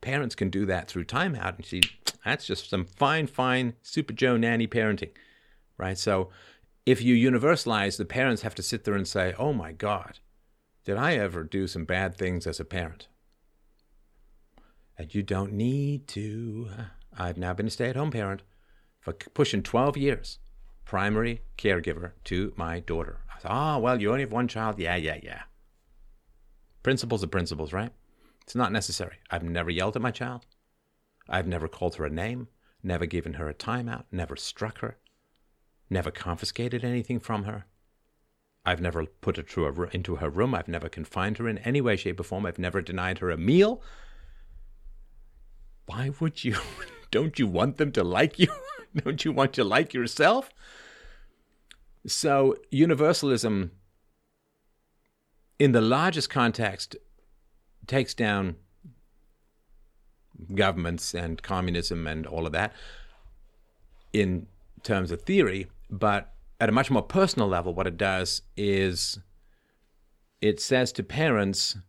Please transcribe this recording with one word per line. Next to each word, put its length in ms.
parents 320
can 160
do 160
that 220
through 180
timeout, 500
and 80
see, 160
that's 240
just 220
some 160
fine, 420
fine 540
Super 320
Joe 240
nanny 300
parenting, 460
right? 180
So 320
if 160
you 140
universalize, 680
the 80
parents 380
have 140
to 60
sit 220
there 100
and 140
say, 300
"Oh 160
my 180
God, 460
did 140
I 160
ever 280
do 240
some 200
bad 280
things 320
as 140
a 60
parent?" 420
And 160
you 80
don't 320
need 540
to. 600
I've 220
now 160
been 140
a 20
stay-at-home 400
parent 320
for 120
c-, 200
pushing 300
twelve 340
years, 440
primary 580
caregiver 560
to 320
my 240
daughter. 400
I 40
thought, 140
"Ah, 260
well, 220
you 100
only 120
have 100
one 160
child." 300
Yeah, 180
yeah, 260
yeah. 200
Principles 420
are 40
principles, 440
right? 200
It's 120
not 180
necessary. 440
I've 140
never 260
yelled 260
at 60
my 80
child. 360
I've 180
never 220
called 280
her 80
a 60
name, 380
never 240
given 280
her 140
a 60
timeout, 560
never 260
struck 420
her, 200
never 220
confiscated 720
anything 360
from 240
her. 220
I've 160
never 260
put 300
her 60
through 240
a 40
ru-, 220
into 240
her 140
room. 240
I've 140
never 200
confined 500
her 100
in 100
any 220
way, 160
shape, 220
or 60
form. 220
I've 120
never 220
denied 380
her 120
a 60
meal. 460
Why 240
would 240
you? 120
<laughs> 260
Don't 280
you 80
want 300
them 160
to 100
like 360
you? 100
<laughs> 220
Don't 280
you 80
want 220
to 100
like 300
yourself? 560
So 500
universalism, 1000
in 140
the 80
largest 500
context, 680
takes 280
down 420
governments 600
and 280
communism 640
and 200
all 200
of 60
that 200
in 340
terms 280
of 120
theory, 460
but 460
at 80
a 40
much 180
more 120
personal 460
level, 260
what 120
it 100
does 460
is 600
it 200
says 320
to 100
parents 760